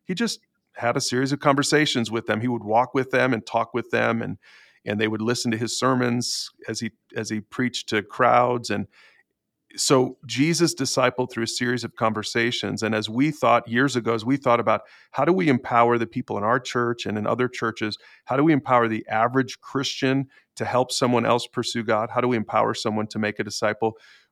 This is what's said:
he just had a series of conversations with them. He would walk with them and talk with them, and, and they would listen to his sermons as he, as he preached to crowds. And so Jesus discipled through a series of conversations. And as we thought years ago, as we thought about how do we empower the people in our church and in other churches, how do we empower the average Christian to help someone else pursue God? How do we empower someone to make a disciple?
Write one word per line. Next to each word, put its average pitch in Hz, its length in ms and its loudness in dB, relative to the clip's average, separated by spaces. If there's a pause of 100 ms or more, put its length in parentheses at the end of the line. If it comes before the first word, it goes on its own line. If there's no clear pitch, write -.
he 185 120 -6
just 233 240 -4 (340)
had 120 240 -2
a 131 40 -2
series 131 300 0
of 143 80 -2
conversations 139 720 2
with 113 140 -4
them. 107 160 0
He 123 80 -2
would 113 160 -4
walk 117 280 2
with 131 180 0
them 127 220 2
and 110 120 -4
talk - 280 -2
with 117 180 -4
them, 117 300 0
and, 104 160 -6 (460)
and 104 160 -4
they 110 80 2
would 107 140 -2
listen 120 300 -2
to 110 60 -2
his 117 220 -4
sermons 123 720 0 (160)
as 113 140 -8
he, 113 100 -6 (240)
as 110 140 -6
he 107 100 -4
preached - 480 -6
to 110 160 0
crowds. 123 680 2
And 104 180 -2 (880)
so 127 480 2
Jesus 151 500 2
discipled 127 560 0
through 113 140 -2
a - 20 -4
series 120 380 -2
of - 100 -10
conversations. 110 880 -2
And 110 100 0
as 107 160 -2
we 135 220 2
thought 117 380 2
years 123 260 0
ago, 117 180 0
as 110 120 -4
we 135 100 0
thought 120 240 2
about 107 220 0 (300)
how 135 120 -2
do 165 80 4
we 185 160 2
empower 120 500 4
the 117 100 -2
people 110 300 -6
in 101 60 -4
our 120 160 2
church 120 460 -4
and 104 120 -4
in 107 80 -4
other 117 220 0
churches, 110 500 -4 (280)
how 127 100 -2
do 139 80 4
we 160 80 6
empower 123 380 4
the 110 180 -4
average 123 540 0
Christian 135 680 -2 (300)
to 113 80 -4
help 123 260 0
someone 120 340 2
else 117 220 2
pursue 120 360 -4
God? 110 260 0
How 123 100 -4
do 123 80 2
we 123 80 2
empower 110 380 0
someone 107 340 -2
to 110 120 -8
make 107 200 -2
a 107 60 -2
disciple? 107 520 -2 (340)